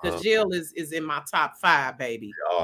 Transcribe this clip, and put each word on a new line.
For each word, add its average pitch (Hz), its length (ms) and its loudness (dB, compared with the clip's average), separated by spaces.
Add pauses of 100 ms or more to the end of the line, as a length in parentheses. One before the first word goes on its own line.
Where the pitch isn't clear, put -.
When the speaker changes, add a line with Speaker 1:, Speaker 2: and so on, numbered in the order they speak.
Speaker 1:
'cause 175 120 -2
Speaker 2:
Uh-huh. 170 80 -4
Speaker 1:
Jill 214 300 4
is, 170 220 -4
is 160 180 -8
in 160 120 -2
my 151 160 -2 (100)
top 156 300 0
five, 139 380 4
baby. 117 340 -6 (180)
Speaker 2:
Oh, 87 140 2